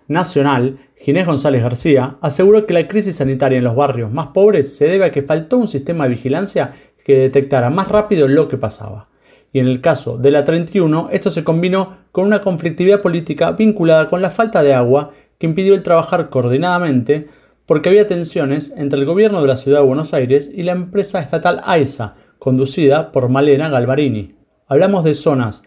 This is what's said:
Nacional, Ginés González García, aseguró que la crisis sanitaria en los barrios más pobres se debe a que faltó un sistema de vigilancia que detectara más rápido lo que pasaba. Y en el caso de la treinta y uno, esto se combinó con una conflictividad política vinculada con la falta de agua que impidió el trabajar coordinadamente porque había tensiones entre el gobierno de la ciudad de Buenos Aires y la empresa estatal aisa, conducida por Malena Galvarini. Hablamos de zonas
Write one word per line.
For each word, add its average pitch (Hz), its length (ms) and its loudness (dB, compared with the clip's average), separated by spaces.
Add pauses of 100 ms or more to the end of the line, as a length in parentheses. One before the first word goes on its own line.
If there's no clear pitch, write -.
Nacional, 139 720 0 (240)
Ginés 170 220 0
González 139 380 0
García, 127 580 0
aseguró 196 460 2
que 175 80 -2
la 170 120 0
crisis 190 300 -4
sanitaria 131 400 0
en 123 80 0
los 117 100 -2
barrios 120 380 -2
más 147 220 -6
pobres 190 420 2
se 147 100 2
debe 185 200 2
a 151 60 -2
que 139 100 -4
faltó 160 340 -2
un 233 100 0
sistema 147 380 -4
de 123 60 0
vigilancia 143 640 -4 (280)
que 139 140 4
detectara 131 540 2
más 185 180 -2
rápido 202 400 2
lo 143 200 2
que 123 100 -6
pasaba. 104 500 -10 (420)
Y 135 100 -2
en 127 60 2
el 127 140 0
caso 127 380 -2
de 131 120 2
la 143 140 2
treinta 165 300 -2
y 202 60 2
uno, 160 300 0
esto 190 200 -4
se 165 120 -4
combinó 185 540 -2 (160)
con 185 140 0
una 202 160 0
conflictividad 180 580 0
política 165 520 -2
vinculada 165 580 2
con 180 100 -2
la 185 80 0
falta 220 340 0
de 139 120 4
agua 131 380 2 (260)
que 165 80 -4
impidió 190 280 2
el 185 80 0
trabajar 165 460 0
coordinadamente 147 1000 0 (360)
porque 151 240 0
había 208 180 6
tensiones 160 680 -4
entre 143 240 -2
el 139 60 -2
gobierno 196 340 0
de 143 80 2
la 127 80 2
ciudad 139 240 2
de 139 60 6
Buenos 147 260 -2
Aires 135 420 0
y 170 100 -8
la 180 80 -2
empresa 180 500 -4
estatal 165 420 -2
aisa, 135 520 -2 (220)
conducida 135 720 0
por 123 200 0
Malena 143 400 2
Galvarini. 123 640 -2 (320)
Hablamos 180 380 2
de 156 100 2
zonas 131 520 -2